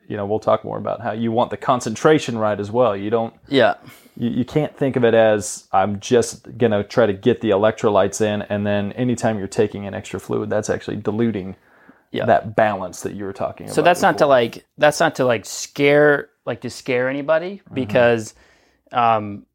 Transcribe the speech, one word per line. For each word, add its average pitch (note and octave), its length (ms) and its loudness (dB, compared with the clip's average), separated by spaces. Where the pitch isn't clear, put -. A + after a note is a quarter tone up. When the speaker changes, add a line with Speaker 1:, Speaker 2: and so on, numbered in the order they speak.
Speaker 1:
you A2 100 -8
know, G2+ 80 -6
we'll G#2 140 -2
talk G#2+ 240 0
more G#2+ 140 -8
about G#2 240 -6
how A2 100 -6
you A2+ 200 -4
want A#2 200 -2
the G#2 60 -8
concentration B2+ 800 0
right G#2+ 220 0
as G#2 120 -6
well. A2+ 260 2
You G2 120 -6
don't A2+ 240 -2
Speaker 2:
Yeah. B2 280 4
Speaker 1:
you, A#2+ 140 -2
you B2 160 -2
can't - 300 -4
think C3+ 200 -2
of B2 80 -2
it A2+ 100 4
as, A2 580 2
"I'm G2+ 280 0
just - 580 0
gonna A2 260 2
try A#2 220 2
to G#2 80 2
get A2 280 0
the A2 100 0
electrolytes G2+ 680 2
in," G#2 220 0
and G#2 220 -4
then G2+ 280 -2
anytime A#2+ 440 -2
you're G2 100 -6
taking G#2 360 -2
in G2+ 100 -10
extra G2+ 260 -10
fluid, A2 300 -6
that's G#2 200 -2
actually G2+ 280 -6
diluting G#2 580 -4
Speaker 2:
Yeah. A2+ 140 -6
Speaker 1:
that A2+ 300 0
balance F#2+ 460 -2
that F#2 120 -8
you G2+ 120 -10
were F#2+ 80 -8
talking - 340 -8
Speaker 2:
So G#2 140 -12
Speaker 1:
about D3+ 40 4
Speaker 2:
that's F3 160 2
not F3+ 120 4
to, - 100 0
Speaker 1:
before. D3+ 60 2
Speaker 2:
like, A#2+ 360 2
that's D3 220 2
not D#3+ 160 0
to, C3+ 100 0
like, A#2+ 200 0
scare, D3 840 2
like, B2 160 -8
to B2 80 -8
scare B2+ 400 -4
anybody, D#3+ 560 -4
Speaker 1:
Mm-hmm. - 100 -20
Speaker 2:
because, A#2+ 580 2
um, A2 600 0